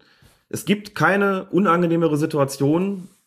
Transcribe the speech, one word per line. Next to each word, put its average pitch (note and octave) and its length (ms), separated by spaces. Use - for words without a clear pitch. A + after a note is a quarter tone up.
Es - 160
gibt G3+ 280
keine F#3+ 520
unangenehmere E3+ 720
Situation D#3 880